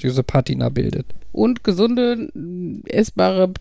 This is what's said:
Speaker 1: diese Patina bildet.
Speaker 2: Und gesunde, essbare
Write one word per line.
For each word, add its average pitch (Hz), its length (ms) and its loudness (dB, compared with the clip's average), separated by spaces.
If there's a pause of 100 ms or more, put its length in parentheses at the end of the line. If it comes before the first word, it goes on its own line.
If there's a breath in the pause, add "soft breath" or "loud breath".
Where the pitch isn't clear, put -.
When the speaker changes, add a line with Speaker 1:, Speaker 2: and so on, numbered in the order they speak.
Speaker 1:
diese 127 220 0
Patina 127 460 0
bildet. 135 360 -2 (240)
Speaker 2:
Und 233 320 0
gesunde, 233 680 0 (580)
essbare 185 760 2